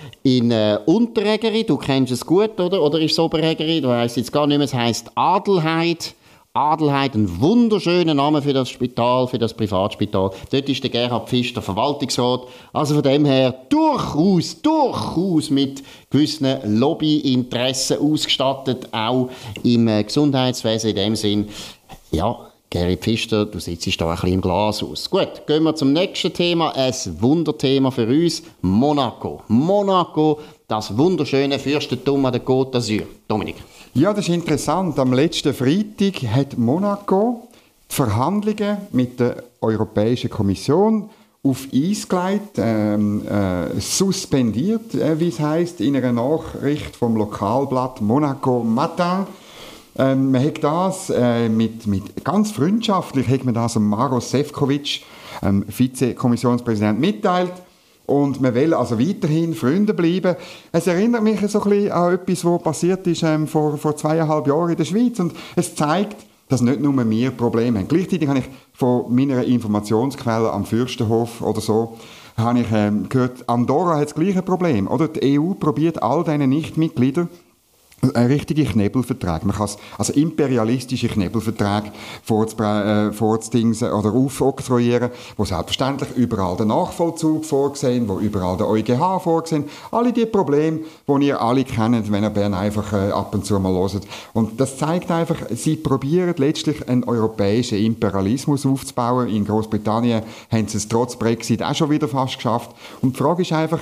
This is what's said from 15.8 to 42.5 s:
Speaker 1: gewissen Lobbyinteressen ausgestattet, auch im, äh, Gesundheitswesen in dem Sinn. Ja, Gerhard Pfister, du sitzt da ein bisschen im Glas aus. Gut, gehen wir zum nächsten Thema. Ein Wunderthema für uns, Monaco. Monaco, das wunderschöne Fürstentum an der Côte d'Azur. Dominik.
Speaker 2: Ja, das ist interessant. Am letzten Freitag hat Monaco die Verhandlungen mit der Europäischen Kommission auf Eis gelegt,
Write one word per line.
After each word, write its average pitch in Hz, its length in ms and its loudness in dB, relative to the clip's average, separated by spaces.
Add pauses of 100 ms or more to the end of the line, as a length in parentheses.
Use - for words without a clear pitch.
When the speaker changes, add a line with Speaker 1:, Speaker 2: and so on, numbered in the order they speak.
Speaker 1:
gewissen 139 540 2
Lobbyinteressen 131 1300 0
ausgestattet, 143 920 -2
auch 123 400 0 (320)
im, 117 240 4
äh, 107 160 4
Gesundheitswesen 123 880 0
in 104 60 -2
dem 104 200 0
Sinn. 104 320 0 (640)
Ja, 95 260 -2 (320)
Gerhard 90 320 -2
Pfister, 110 460 0
du 90 140 -8
sitzt 87 400 -4
da 82 80 0
ein 82 80 -2
bisschen 90 160 0
im 92 80 2
Glas 98 420 0
aus. - 260 -8
Gut, - 380 -4
gehen 156 160 0
wir 156 140 2
zum 139 160 2
nächsten 175 400 -2
Thema. 175 420 0
Ein 131 180 0 (280)
Wunderthema 139 720 2
für 113 160 0
uns, 160 340 2 (180)
Monaco. 110 840 0
Monaco, 165 920 2 (260)
das 110 320 -4
wunderschöne 139 600 2
Fürstentum 139 640 0
an 123 60 0
der 120 120 -2
Côte 131 280 2
d'Azur. 107 320 0 (240)
Dominik. 107 280 -4 (360)
Speaker 2:
Ja, 180 220 4
das 196 140 -2
ist 175 80 2
interessant. 156 640 0
Am 127 120 2
letzten 143 400 2
Freitag 196 680 0 (100)
hat 135 240 0
Monaco 196 920 0 (420)
die - 60 -8
Verhandlungen 202 800 0 (160)
mit 127 260 0
der 120 240 -2 (180)
Europäischen 110 720 0
Kommission 180 800 2 (320)
auf 131 320 0
Eis 175 340 0
gelegt, 190 500 -2